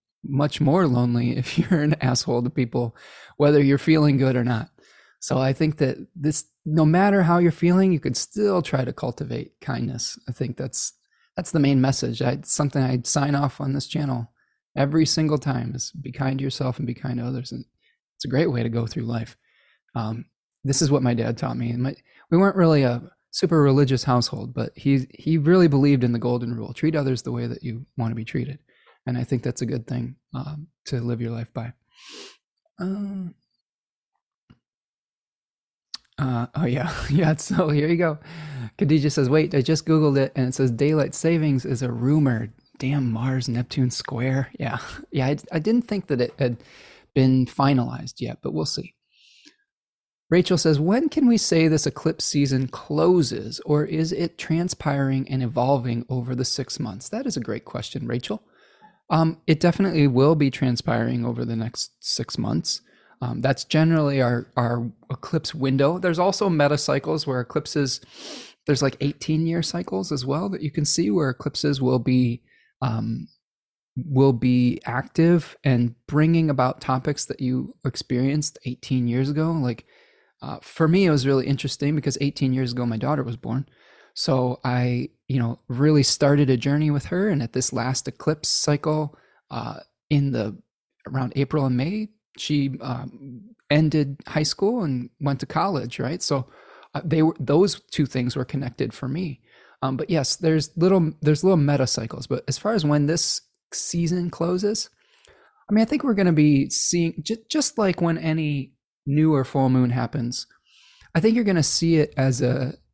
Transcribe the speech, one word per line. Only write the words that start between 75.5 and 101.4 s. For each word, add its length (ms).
and 300
bringing 420
about 320
topics 460
that 140
you 340
experienced 800
eighteen 420
years 220
ago. 240
Like, 320
uh, 220
for 260
me, 160
it 60
was 160
really 200
interesting 480
because 280
eighteen 320
years 180
ago, 140
my 100
daughter 260
was 140
born. 300
So 500
I, 460
you 100
know, 300
really 360
started 440
a 80
journey 340
with 160
her. 220
And 140
at 100
this 180
last 380
eclipse 400
cycle, 680
uh, 300
in 240
the, 240
around 300
April 300
and 100
May, 320
she, 440
um, 600
ended 460
high 160
school 400
and 280
went 200
to 60
college, 540
right? 200
So, 280
uh, 100
they 180
were, 160
those 420
two 120
things 300
were 100
connected 480
for 160
me. 320
Um, 160
but 140
yes, 260
there's 400
little, 360
there's 220